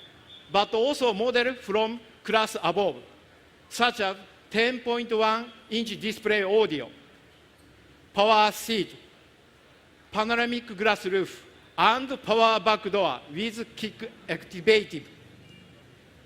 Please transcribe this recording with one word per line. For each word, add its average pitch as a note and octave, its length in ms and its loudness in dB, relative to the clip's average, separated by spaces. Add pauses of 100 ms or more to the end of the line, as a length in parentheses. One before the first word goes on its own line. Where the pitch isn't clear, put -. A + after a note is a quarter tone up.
(520)
but G3+ 220 2
also A#3+ 400 2
model A#3+ 420 0
from A3 440 -2 (240)
class A3 400 0
above, E3+ 320 0 (760)
such A#3+ 300 0
as G3 160 -2 (340)
ten A#3+ 300 0
point A#3 360 -4
one A3 300 2 (240)
inch A3 300 -4
display G#3+ 420 -2
audio, F#3 480 0 (1300)
power G#3+ 360 6
seat, - 440 -4 (1160)
panoramic A#3 640 -2
glass G#3 300 0
roof, F#3 400 -4 (320)
and B3+ 460 2
power A3+ 360 4
back G#3 320 0
door E3 280 0 (120)
with G#3+ 440 -8
kick A3 360 -10 (160)
activated. F3 760 0 (1200)